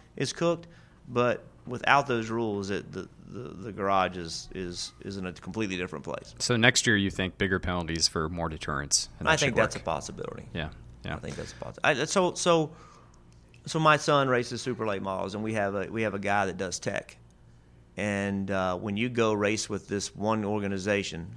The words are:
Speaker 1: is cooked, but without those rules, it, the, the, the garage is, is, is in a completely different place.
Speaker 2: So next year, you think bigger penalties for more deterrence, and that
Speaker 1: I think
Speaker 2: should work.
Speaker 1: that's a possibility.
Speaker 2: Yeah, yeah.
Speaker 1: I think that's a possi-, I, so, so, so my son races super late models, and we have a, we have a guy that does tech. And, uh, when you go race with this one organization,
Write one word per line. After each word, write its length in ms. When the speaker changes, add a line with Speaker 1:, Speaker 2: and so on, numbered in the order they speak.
Speaker 1:
is 160
cooked, 340
but 360
without 420
those 220
rules, 400
it, 200
the, 180
the, 200
the 240
garage 440
is, 380
is, 380
is 160
in 80
a 60
completely 440
different 280
place. 360
Speaker 2:
So 160
next 300
year, 100
you 140
think 280
bigger 220
penalties 480
for 200
more 200
deterrence, 600
and 80
that 40
Speaker 1:
I 40
think 140
Speaker 2:
should 60
work. 140
Speaker 1:
that's 60
a 40
possibility. 720
Speaker 2:
Yeah, 180
yeah. 100
Speaker 1:
I 60
think 160
that's 160
a 120
possi-, 200
I, 220
so, 280
so, 380
so 120
my 200
son 300
races 340
super 220
late 180
models, 340
and 80
we 100
have 220
a, 120
we 140
have 120
a 40
guy 280
that 100
does 240
tech. 360
And, 540
uh, 260
when 200
you 120
go 240
race 360
with 200
this 260
one 300
organization, 920